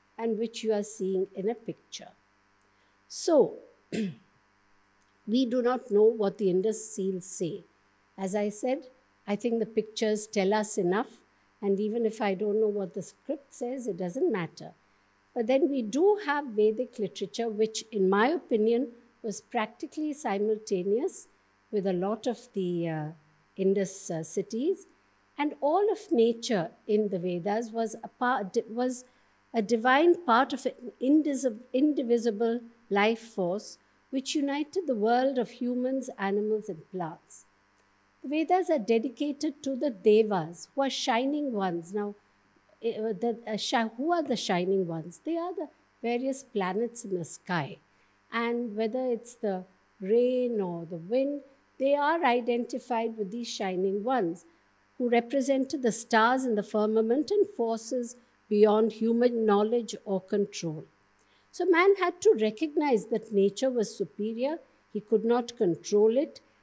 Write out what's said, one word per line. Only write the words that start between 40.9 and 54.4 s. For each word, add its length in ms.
ones. 420
Now, 200
eh, 180
uh, 140
the, 340
uh, 100
shi-, 400
who 140
are 100
the 140
shining 500
ones? 400
They 100
are 200
the 120
various 400
planets 640
in 120
the 80
sky. 520
And 440
whether 280
it's 300
the 300
rain 600
or 240
the 120
wind, 440
they 160
are 280
identified 920
with 140
these 160
shining 560
ones 420